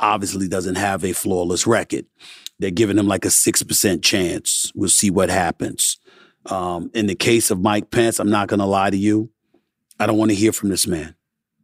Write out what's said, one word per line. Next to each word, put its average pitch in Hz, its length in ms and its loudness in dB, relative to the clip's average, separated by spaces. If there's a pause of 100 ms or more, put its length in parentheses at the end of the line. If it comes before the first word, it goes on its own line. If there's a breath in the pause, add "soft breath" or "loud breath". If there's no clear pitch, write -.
obviously 98 480 0
doesn't 92 280 -4
have 98 280 -2
a 92 80 0
flawless 90 540 -2
record. 104 400 0 (540 loud breath)
They're 98 100 -2
giving 98 260 2
him, 101 120 2
like, 98 180 0
a 90 40 0
six - 320 2
percent 95 400 0
chance. - 720 -2
We'll 101 140 -2
see 101 220 4
what 92 180 2
happens. - 680 -2 (480 soft breath)
Um, 90 480 -4
in 107 140 0
the 95 60 0
case 117 360 2
of 95 100 -2
Mike 104 300 0
Pence, 113 280 0
I'm 104 120 0
not 104 180 0
gonna 101 180 0
lie 98 220 2
to 98 80 -2
you, 107 320 0 (720)
I 107 60 0
don't 110 100 2
wanna 107 160 2
hear 104 200 2
from 101 180 -2
this 90 160 -2
man. 80 280 -6 (500)